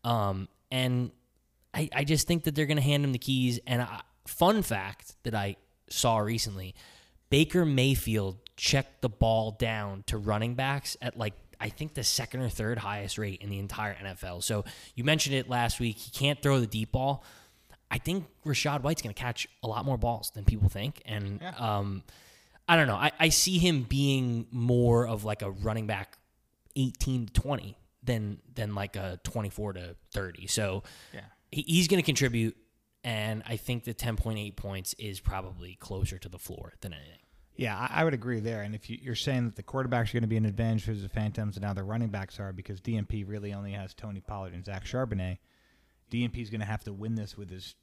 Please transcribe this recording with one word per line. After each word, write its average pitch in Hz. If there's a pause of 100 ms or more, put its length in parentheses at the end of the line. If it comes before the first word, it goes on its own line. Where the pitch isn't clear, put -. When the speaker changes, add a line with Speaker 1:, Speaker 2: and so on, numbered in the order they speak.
Speaker 1:
Um, 101 (220)
and 127 (640)
I, 156
I 143
just 147
think 170
that 156
they're 151
gonna 151
hand 143
him 139
the 123
keys. 127
And 123
I, 110 (260)
fun 202
fact 95 (100)
that 117
I 101 (320)
saw 113
recently, 104 (540)
Baker 165
Mayfield 117 (180)
checked -
the 127
ball 110
down 104
to -
running 107
backs 135
at, 120
like, 110 (260)
I 107
think -
the 123
second -
or 127
third 113
highest 101
rate 101
in 101
the 98
entire 101
N 98
F 95
L. 87
So 104 (300)
you 120
mentioned 147
it 131
last 120
week. 117
He -
can't 143
throw 139
the 117
deep 107
ball. 135 (680)
I -
think 170 (180)
Rachaad 147
White's 151
gonna 104
catch - (140)
a 117
lot 113
more 135
balls 113
than 101
people -
think. -
And, 101
Speaker 2:
Yeah. -
Speaker 1:
um, 101 (680)
I 170
don't 156
know. 104
I, 151
I 165
see 180
him 165
being 131
more 120
of, 110
like, 104
a 101
running 107
back 98 (560)
eighteen 131
to -
twenty 104 (240)
than, 110 (140)
than, 104
like, 101
a 92
twenty-four 104
to 87 (160)
thirty. 95
So 98 (320)
Speaker 2:
Yeah. - (300)
Speaker 1:
he, 151
he's 165
gonna 185
contribute, 120 (480)
and 110
I 117
think 120
the 117
ten 113
point 110
eight 104
points 98
is 101
probably 92
closer 95
to -
the 90
floor 85
than 95
anything. 73 (340)
Speaker 2:
Yeah, 107
I, 127
I 160
would 160
agree 120
there. 110
And 104
if -
you, 113
you're 127
saying 127
that 110
the 101
quarterbacks 123
are -
gonna 117
be 110
an 110
advantage 110
for 113
the 98
Phantoms 107
and 95
now 104
the 95
running 113
backs 101
are 98
because 95
D 113
M 104
P 107
really 101
only 101
has 98
Tony 101
Pollard 95
and 87
Zach 95
Charbonnet, 101 (720)
D 120
M 117
P 117
is 104
gonna 107
have 107
to 107
win 107
this 104
with 101
his 92